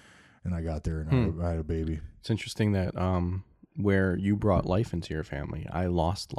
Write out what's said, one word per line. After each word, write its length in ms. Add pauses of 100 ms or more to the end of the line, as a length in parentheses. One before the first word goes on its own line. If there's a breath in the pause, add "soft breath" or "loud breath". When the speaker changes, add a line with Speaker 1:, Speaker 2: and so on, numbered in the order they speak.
(440 soft breath)
Speaker 1:
And 120
I 60
got 240
there, 160
and 100
I 20
had 140
a, 60
Speaker 2:
Hmm. 120
Speaker 1:
I 60
had 80
a 40
baby. 360 (200)
Speaker 2:
It's 120
interesting 400
that, 260
um, 460 (320)
where 420
you 180
brought 300
life 260
into 220
your 100
family, 480
I 140
lost 540